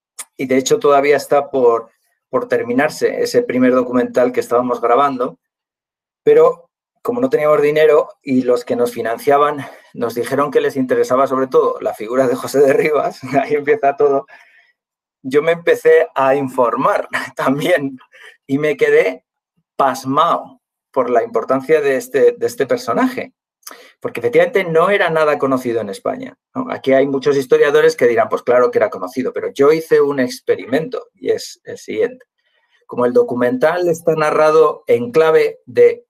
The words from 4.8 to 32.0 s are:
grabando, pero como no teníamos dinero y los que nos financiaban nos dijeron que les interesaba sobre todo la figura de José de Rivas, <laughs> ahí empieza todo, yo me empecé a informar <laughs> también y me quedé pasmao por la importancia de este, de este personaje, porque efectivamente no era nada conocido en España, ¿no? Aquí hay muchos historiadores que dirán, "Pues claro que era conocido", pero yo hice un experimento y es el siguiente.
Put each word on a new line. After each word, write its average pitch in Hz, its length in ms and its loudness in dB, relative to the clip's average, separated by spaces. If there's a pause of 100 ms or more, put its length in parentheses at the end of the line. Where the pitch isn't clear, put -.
grabando, 131 580 0 (840)
pero 160 460 4 (320)
como 123 180 -6
no 131 100 -2
teníamos 151 320 2
dinero 151 480 2 (120)
y 127 220 0
los 123 200 0
que 120 120 -4
nos 120 160 -2
financiaban 139 760 -2 (280)
nos 120 200 -8
dijeron 135 380 -4
que 151 100 0
les 139 140 -4
interesaba 127 500 0
sobre 131 220 -2
todo 156 340 0
la 107 140 -6
figura 123 320 -2
de 123 80 0
José 127 240 -4
de 143 140 4
Rivas, 151 500 -2
<laughs> 135 180 -2
ahí 147 140 -2
empieza 139 400 0
todo, 139 320 0 (960)
yo 135 180 0
me 165 120 0
empecé 160 600 2
a 135 220 2
informar 131 760 -2
<laughs> - 240 -8
también 143 640 -2 (480)
y 139 120 -2
me 151 200 -2
quedé 156 480 0 (520)
pasmao 135 840 -2 (300)
por 123 180 -2
la 117 140 2
importancia 131 580 -2
de 139 140 0
este, 123 380 0
de 120 120 -6
este 127 220 -4
personaje, 247 680 -4 (640)
porque - 200 -10
efectivamente 175 460 2
no 165 240 2
era 196 200 0
nada 151 300 0
conocido 127 420 -2
en 101 80 -8
España, - 480 -8 (160)
¿no? 127 160 -8
Aquí 131 240 -2
hay 135 140 2
muchos 139 300 0
historiadores 151 580 2
que 131 120 2
dirán, 113 220 0
"Pues - 140 -6
claro 123 280 2
que 120 80 -2
era 104 100 2
conocido", 98 420 -8
pero - 220 -8
yo 139 180 4
hice 160 300 2
un 143 180 0
experimento - 920 -4
y - 180 -6
es - 320 -6
el - 140 -16
siguiente. - 480 -6 (600)